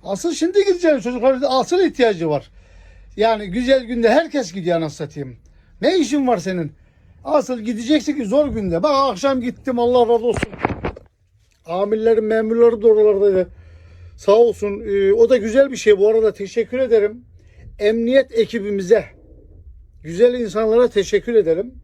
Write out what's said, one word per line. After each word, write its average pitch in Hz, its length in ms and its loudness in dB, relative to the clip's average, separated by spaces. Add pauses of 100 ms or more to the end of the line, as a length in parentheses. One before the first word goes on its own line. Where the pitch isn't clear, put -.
Asıl 202 300 -6
şimdi 381 320 0
gideceğim, 339 340 2
çocukların 254 500 -2
asıl 262 300 0
ihtiyacı 220 500 0
var. 143 220 -6 (680)
Yani 214 300 0
güzel 247 360 0
günde 233 260 0
herkes 277 440 -2
gidiyor 175 240 -4
anasını 156 300 -8
satayım. 135 300 -14 (440)
Ne 339 180 0
işin 269 280 -2
var 233 100 0
senin? 170 340 -6 (520)
Asıl 262 360 -2
gideceksin 240 540 -2
ki 277 120 -6
zor 277 220 0
günde. 190 360 -4
Bak 302 120 2
akşam 269 460 -2
gittim, 240 380 -6
Allah 240 340 2
razı 226 120 0
olsun. - 240 -2 (1160)
Amirlerim, 214 600 0
memurlarım 220 540 2
da 226 60 4
oralardaydı. 202 600 4 (680)
Sağ 202 180 4
olsun. 214 500 2
Ee, 196 280 2
o 233 160 4
da 254 80 4
güzel 233 340 2
bir 233 60 -10
şey. 208 200 4
Bu 202 120 4
arada 220 240 2
teşekkür 226 460 -6
ederim. 226 460 0 (540)
Emniyet 233 600 0
ekibimize, 202 680 -2 (1000)
güzel 190 300 2
insanlara 220 540 0
teşekkür 208 480 -2
ederim. 196 380 0 (100)